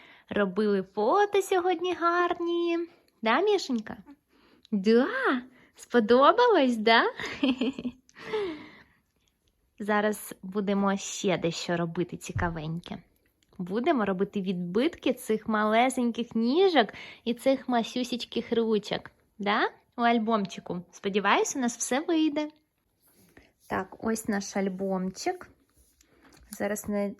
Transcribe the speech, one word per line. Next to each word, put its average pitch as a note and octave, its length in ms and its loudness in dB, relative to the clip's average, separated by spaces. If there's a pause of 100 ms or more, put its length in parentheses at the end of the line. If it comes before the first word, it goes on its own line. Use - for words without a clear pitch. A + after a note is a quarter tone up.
(280)
Робили G3+ 540 0
фото F#4+ 600 2
сьогодні F4+ 520 0
гарні. E4+ 840 0 (440)
Да, A3+ 180 2
Мішенька? E4+ 560 -2 (760)
Да? A3 340 4 (720)
Сподобалось, C4+ 1000 6
да? A3+ 280 6 (380)
<laughs> C4+ 100 4 (2250)
Зараз G#3 640 0
будемо G3 540 0
ще F#3+ 420 -2
дещо E3+ 380 -2
робити E3+ 400 -4
цікавеньке. E3+ 840 -6 (600)
Будемо A3 460 0
робити G3 360 -2
відбитки F#3+ 720 -2
цих A3 360 -4
малесеньких A#3 840 0
ніжок C4 540 4 (360)
і A#3+ 100 -2
цих C4 340 0
масюсічких B3 840 -4
ручок. A3 580 -2 (280)
Да? G#3+ 320 0 (260)
У B3 40 -6
альбомчику. G#3+ 840 0 (100)
Сподіваюсь, G#3 640 0
у - 20 -4
нас A#3+ 180 -2
все - 240 -2
вийде. D#4 480 0 (1160)
Так, F#3+ 380 -8
ось A3+ 240 -2
наш G3+ 280 -4
альбомчик. F#3+ 960 -4 (1000)
Зараз G#3 380 -6
не-, G3+ 320 -2